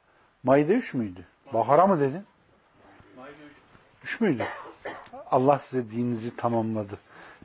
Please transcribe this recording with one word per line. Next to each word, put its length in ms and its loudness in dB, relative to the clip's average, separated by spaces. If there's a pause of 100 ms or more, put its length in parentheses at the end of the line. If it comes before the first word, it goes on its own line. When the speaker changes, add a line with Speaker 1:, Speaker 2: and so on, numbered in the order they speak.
(440)
Speaker 1:
Maide 320 4
üç 180 -4
müydü? 340 -6 (260)
Bakara 340 4
mı 120 4
dedin? 260 -2 (920)
Speaker 2:
Maide 340 -20
üç. 60 -20 (460)
Speaker 1:
Üç 180 -8
müydü? 240 0 (840)
Allah 280 4
size 320 -6
dininizi 440 -4
tamamladı. 640 -2 (460)